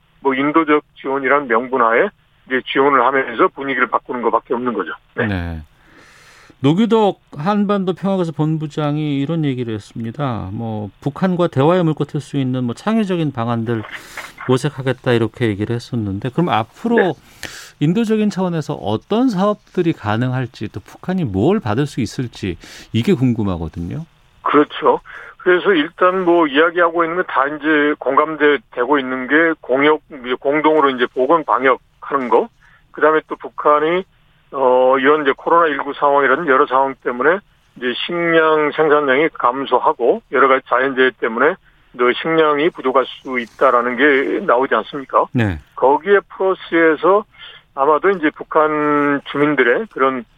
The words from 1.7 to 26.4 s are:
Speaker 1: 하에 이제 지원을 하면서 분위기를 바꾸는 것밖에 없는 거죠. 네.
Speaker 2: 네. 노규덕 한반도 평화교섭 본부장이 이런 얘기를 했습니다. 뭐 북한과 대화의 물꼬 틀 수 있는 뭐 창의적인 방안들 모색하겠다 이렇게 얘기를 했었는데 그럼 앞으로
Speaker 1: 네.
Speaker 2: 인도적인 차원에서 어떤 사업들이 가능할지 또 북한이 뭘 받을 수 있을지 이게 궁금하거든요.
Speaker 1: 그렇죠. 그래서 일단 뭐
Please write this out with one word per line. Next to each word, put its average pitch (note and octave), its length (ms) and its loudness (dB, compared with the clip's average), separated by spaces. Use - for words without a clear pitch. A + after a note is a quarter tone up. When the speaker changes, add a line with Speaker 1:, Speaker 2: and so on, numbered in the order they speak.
Speaker 1:
하에 A#2+ 280 2
이제 B2+ 140 -4
지원을 C#3 320 2
하면서 C3 460 0
분위기를 C3 380 -4
바꾸는 B2+ 360 -4
것밖에 A2+ 300 -2
없는 B2 200 -4
거죠. F2+ 200 -6
네. A2+ 120 -4
Speaker 2:
네. E2+ 340 -6
노규덕 G3 560 2
한반도 G3 580 0
평화교섭 F3+ 420 -2
본부장이 D3+ 840 -2
이런 D#3 260 -2
얘기를 B2 280 -4
했습니다. A2+ 800 -8
뭐 A2 380 -8
북한과 F3 460 -2
대화의 E3 360 2
물꼬 D#3 220 0
틀 D3 160 -8
수 - 160 -8
있는 B2+ 280 -2
뭐 A#2 100 -4
창의적인 F#3+ 560 -2
방안들 A#2 520 -4
모색하겠다 C3 680 -2
이렇게 A2+ 340 0
얘기를 G#2 280 -2
했었는데 A2 540 -6
그럼 E3+ 200 -2
앞으로 B2 480 -2
Speaker 1:
네. F3+ 160 0
Speaker 2:
인도적인 G#3+ 500 0
차원에서 F3 460 -4
어떤 G3 540 -2
사업들이 F#3 640 -2
가능할지 A#2+ 760 -4
또 - 140 -12
북한이 - 420 -6
뭘 B2 360 2
받을 A#2+ 280 -2
수 - 120 -10
있을지 G#2+ 580 -6
이게 A#2+ 200 2
궁금하거든요. G#2+ 920 -2
Speaker 1:
그렇죠. D3 560 0
그래서 F3+ 300 2
일단 F3+ 500 0
뭐 E3+ 220 4